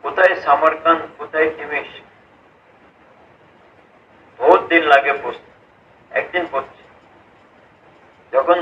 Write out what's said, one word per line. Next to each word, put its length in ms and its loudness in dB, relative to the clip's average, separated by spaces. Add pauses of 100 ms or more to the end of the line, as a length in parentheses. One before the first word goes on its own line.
কোথায় 320 2 (120)
সামারকান্দ, 560 2 (160)
কোথায় 400 -2
তিমিশ, 320 -10 (2500)
বহুত 220 4 (100)
দিন 120 2
লাগে 300 2
পৌঁছতে। 380 -10 (680)
একদিন 320 -4
পৌঁছছে, 320 -10 (1500)
যখন 280 2